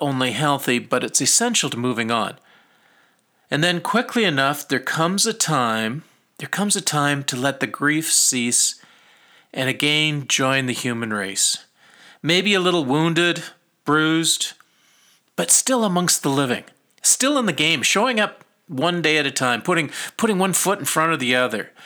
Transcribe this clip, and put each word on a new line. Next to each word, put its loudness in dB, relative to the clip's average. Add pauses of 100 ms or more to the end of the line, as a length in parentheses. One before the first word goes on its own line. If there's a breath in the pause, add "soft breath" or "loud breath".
only 0
healthy, 0
but -2
it's -2
essential 2
to -4
moving -2
on. -2 (1120 soft breath)
And 0
then 0
quickly 0
enough, 0
there 0
comes 0
a 0
time, 0 (360 soft breath)
there -12
comes -2
a -2
time 0
to -6
let -2
the -2
grief -2
cease 0 (720 soft breath)
and -2
again 0
join 0
the -2
human -4
race. -4 (600 loud breath)
Maybe 2
a 2
little 2
wounded, 0 (420)
bruised, 0 (800 soft breath)
but -2
still 2
amongst 0
the 2
living, 0 (400)
still 2
in 0
the 0
game, 2
showing 2
up -2 (240)
one 0
day 4
at 0
a -2
time, 0
putting, 0 (260 loud breath)
putting 2
one 2
foot 0
in -8
front 2
of -2
the 0
other, 0 (140 loud breath)